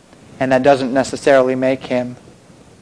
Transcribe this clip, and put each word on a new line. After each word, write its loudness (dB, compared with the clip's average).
And -2
that 2
doesn't 2
necessarily 0
make -4
him, -6